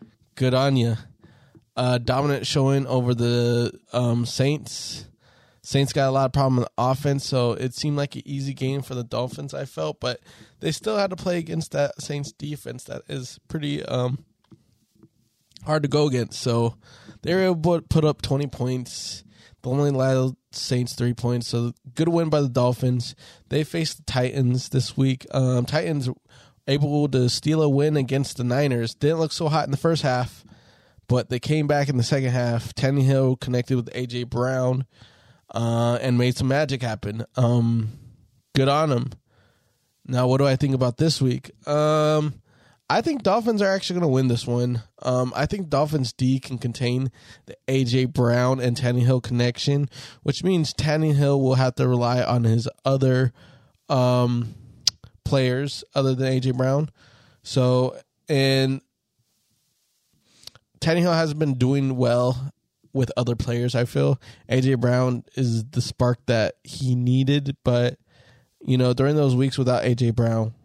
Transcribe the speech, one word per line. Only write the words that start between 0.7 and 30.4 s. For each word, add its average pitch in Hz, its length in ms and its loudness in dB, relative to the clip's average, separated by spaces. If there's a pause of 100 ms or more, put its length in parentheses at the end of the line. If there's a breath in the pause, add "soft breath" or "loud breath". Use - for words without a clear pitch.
ya. 117 200 2 (800 soft breath)
Uh, 123 220 2
dominant 135 480 0
showing 135 420 2
over 123 260 0
the, 120 680 0 (140)
um, 120 320 0
Saints. - 800 -4 (560 soft breath)
Saints 139 320 0
got 139 160 2
a - 20 0
lot 135 140 2
of 127 80 -2
problem 131 260 4
on 117 60 0
the - 60 -12 (200)
offense, 139 340 -2
so 123 280 0
it 127 200 -6
seemed 143 240 -4
like 143 180 -4
an - 100 -12
easy 139 280 -6
game 135 280 -4
for 131 140 -10
the 123 80 -6
Dolphins, 127 500 -8
I 139 120 -8
felt, 156 340 -8
but 123 200 -6 (400 loud breath)
they 156 120 -4
still 214 260 -4
had 196 120 0
to 180 60 -8
play 180 220 -2
against 165 340 -6
that 143 300 -2
Saints 143 300 -8
defense 139 540 -12
that 131 220 -12
is 127 400 -12
pretty, 147 360 -6
um, 127 420 -4 (1400)
hard 151 180 0
to 139 60 0
go 147 180 2
against. 123 340 -2
So 117 340 0 (460 loud breath)
they 165 120 -2
were 190 80 2
able 170 380 2
to - 20 -14
put 156 240 2
up 147 160 2
twenty 143 260 -2
points. - 760 -6 (380 loud breath)
The 123 80 -6
only 143 200 2
allowed 131 480 2 (140)
Saints 123 420 -4
three 120 200 0
points, 120 340 -4
so 120 260 -2 (200)
good 165 140 0
win 170 220 2
by 151 100 4
the 139 80 2
Dolphins. 123 680 0 (360 loud breath)
They 147 160 0
faced 160 320 -6
the - 60 -20
Titans 127 680 -2
this - 260 -2
week. 131 360 0
Um, 127 340 0
Titans 147 440 -2 (580 soft breath)
able 143 420 0
to 127 180 2
steal 156 340 0
a 151 60 4
win 147 300 2
against 135 400 -2
the 123 80 -4
Niners. 123 500 0
Didn't 160 240 0
look 160 140 -2
so 160 160 -2
hot 151 160 0
in 139 60 -6
the 139 60 -2
first 165 260 0
half, 127 420 -2 (640 soft breath)